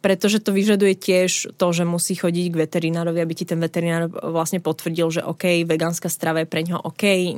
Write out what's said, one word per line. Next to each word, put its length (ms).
pretože 400
to 80
vyžaduje 480
tiež 560
to, 160
že 160
musí 320
chodiť 320
k 160
veterinárovi, 560
aby 160
ti 80
ten 160
veterinár 480
vlastne 480
potvrdil, 520
že 120
OK, 400
vegánska 480
strava 320
je 80
pre 160
ňoho 160
OK, 560